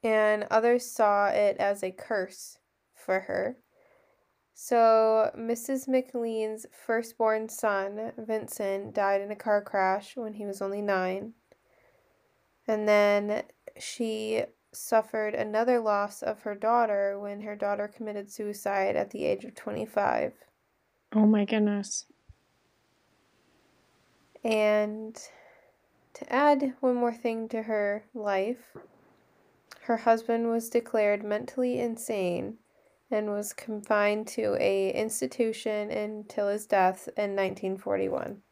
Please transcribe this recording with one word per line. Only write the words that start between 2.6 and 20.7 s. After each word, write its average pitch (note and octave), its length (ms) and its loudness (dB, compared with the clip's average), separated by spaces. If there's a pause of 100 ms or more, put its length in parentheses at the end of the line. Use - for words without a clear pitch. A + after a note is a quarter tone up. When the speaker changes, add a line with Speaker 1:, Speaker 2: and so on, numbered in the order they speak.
Speaker 1:
for F#3+ 260 -2
her. F#3+ 380 -4 (960)
So, A3 840 4
Missus A#3 500 -4
McLean's A3+ 880 -2
firstborn A3+ 760 -2
son, G#3 680 -2
Vincent, G#3+ 760 -4
died G3 260 2
in G3+ 100 -8
a G#3 60 -8
car G#3 260 2
crash G3 540 0
when A3 180 -8
he G#3 120 -10
was G3 160 -8
only G3+ 200 -4
nine. G3 520 0 (1300)
And G#3+ 200 0
then G#3 540 4 (360)
she A3 640 -4 (300)
suffered A3 600 -2
another A3+ 460 2
loss G#3 420 -2
of G#3+ 200 0
her G#3 120 -4
daughter G3+ 640 2
when G3+ 220 -8
her G#3 160 -8
daughter G#3 320 -2
committed G#3 420 -8
suicide G3+ 640 -2
at G3+ 160 0
the - 140 -6
age G3 200 0
of - 100 -16
twenty-five. G#3 800 -2 (800)